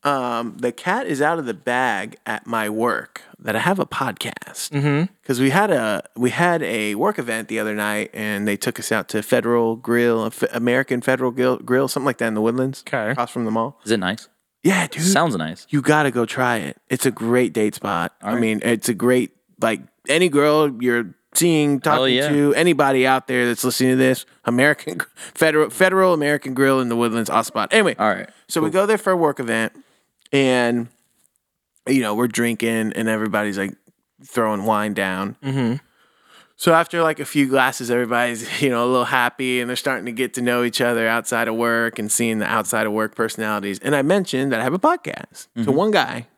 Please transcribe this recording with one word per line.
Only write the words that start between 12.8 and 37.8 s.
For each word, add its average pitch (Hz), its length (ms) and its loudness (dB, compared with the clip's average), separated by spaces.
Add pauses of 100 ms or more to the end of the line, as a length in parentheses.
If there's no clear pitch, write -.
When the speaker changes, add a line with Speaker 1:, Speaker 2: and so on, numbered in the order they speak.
Speaker 2:
Okay. 113 240 -4
Speaker 1:
across 120 220 -4
from 120 120 -4
the 110 60 -2
mall. 113 340 -4
Speaker 3:
Is 107 60 -6
it 113 80 2
nice? 95 300 -4 (340)
Speaker 1:
Yeah, 180 240 2
dude. 151 160 -8
Speaker 3:
Sounds 165 340 2
nice. 80 340 -8
Speaker 1:
You 147 120 0
gotta 147 300 2
go 117 120 0
try 120 340 -2
it. 73 180 -8 (120)
It's - 180 -2
a 127 40 4
great 117 420 0
date 107 220 0
spot. 90 480 -4
Speaker 3:
All - 80 -6
Speaker 1:
I - 40 0
Speaker 3:
right. 123 60 0
Speaker 1:
mean, 110 220 0
it's 117 260 0
a 120 60 0
great, 123 380 2 (280)
like, 113 200 0 (280)
any 170 200 4
girl 147 420 2 (100)
you're 120 320 0 (220)
seeing, 151 500 2
Speaker 3:
Hell 147 140 4
Speaker 1:
talking 131 160 2
Speaker 3:
yeah. 139 160 0
Speaker 1:
to, 143 240 4
anybody 139 520 4
out 131 200 2
there 123 200 2
that's 120 160 -2
listening 127 280 2
to 127 60 4
this, 131 280 2 (220)
American 135 540 2 (160)
<laughs> - 180 -20
Federal, 156 340 4
Federal 185 460 4
American 147 400 -2
Grill 135 260 4
in 127 80 -2
the 117 80 0
Woodlands, 117 320 0
awesome - 240 0
spot. 107 200 -2
Anyway, 190 260 4
Speaker 3:
All 104 100 2
right. 92 220 -4 (180)
Speaker 1:
so 165 140 -2
we 156 80 0
Speaker 3:
Cool. 185 120 2
Speaker 1:
go 208 40 2
there 214 120 2
for 190 140 0
a 185 40 2
work 156 240 2
event, 113 320 -2 (600)
and, 123 560 2 (1000)
you 135 140 2
know, 107 140 -2
we're 120 140 0
drinking, 113 680 -2
and 110 140 -2
everybody's, 104 500 -2
like, 98 160 -4 (500)
throwing 107 400 -2
wine 107 300 0
down. 95 500 -4
Speaker 2:
Mm-hmm. 131 300 0 (840)
Speaker 1:
So - 160 2
after, 165 300 2
like, 160 180 0
a 139 60 -6
few 143 220 2
glasses, 131 420 0